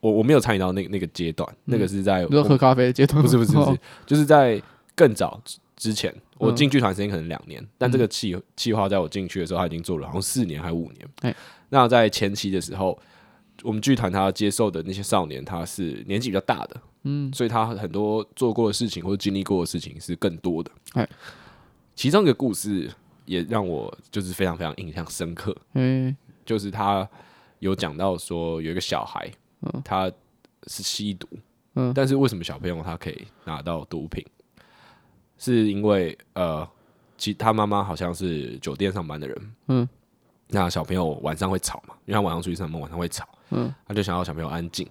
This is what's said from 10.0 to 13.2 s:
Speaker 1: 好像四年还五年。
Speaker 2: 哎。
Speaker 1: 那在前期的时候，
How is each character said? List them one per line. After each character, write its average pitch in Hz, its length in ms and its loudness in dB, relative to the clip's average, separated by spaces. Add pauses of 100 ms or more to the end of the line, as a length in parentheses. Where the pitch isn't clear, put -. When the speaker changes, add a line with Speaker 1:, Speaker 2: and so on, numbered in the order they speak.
Speaker 1:
好 - 80 -10
像 95 80 -2
四 120 240 -2
年 78 160 -8
还 85 100 -6
五 82 200 -4
年。 - 140 -20 (140)
Speaker 2:
哎。 123 160 -4 (320)
Speaker 1:
那 131 180 6
在 117 220 6
前 101 260 0
期 101 160 -4
的 95 80 0
时 - 160 -6
候， 92 240 0 (640)